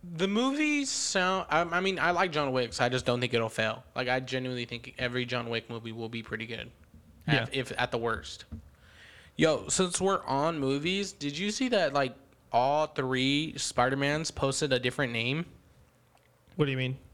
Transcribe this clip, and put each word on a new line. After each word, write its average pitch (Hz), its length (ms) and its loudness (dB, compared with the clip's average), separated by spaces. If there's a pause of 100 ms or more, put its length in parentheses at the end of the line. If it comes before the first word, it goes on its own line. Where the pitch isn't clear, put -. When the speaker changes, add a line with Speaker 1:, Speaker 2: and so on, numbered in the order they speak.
(180)
Speaker 1:
The 185 120 2
movies 277 640 2
sound, 185 600 2
I, 151 120 6
I 170 180 0
mean, 190 180 0
I 165 140 4
like 175 200 2
John 147 200 2
Wick, 123 200 0
so - 120 2
I 123 40 4
just 127 160 0
don't 120 160 2
think 123 140 0
it'll 117 140 2
fail. 113 360 -2 (120)
Like, 127 120 -2
I 131 120 2
genuinely 127 440 -4
think 117 340 -12
every 123 260 0
John 120 260 -4
Wick 113 180 -2
movie 113 240 -8
will 113 160 -6
be 113 140 -6
pretty 113 240 -8
good. 117 240 -10 (560)
Speaker 2:
Yeah. 135 160 4
Speaker 1:
At, 117 120 -8
if, 131 240 -2
at 123 120 0
the 123 80 -2
worst. 113 460 -4 (920)
Yo, 151 320 2
since 185 320 0
we're 190 240 0
on 151 340 0
movies, 156 540 -2
did 143 240 -6
you 196 140 -2
see 254 180 -2
that, 185 240 2
like, 139 220 0 (380)
all 143 340 4
three 139 720 0
Spider-Mans 139 720 2
posted 135 420 0
a 127 80 4
different 123 320 0
name? 127 340 0 (1080)
Speaker 2:
What 151 80 4
do 143 60 -2
you 135 60 -2
mean? 131 200 -2 (180)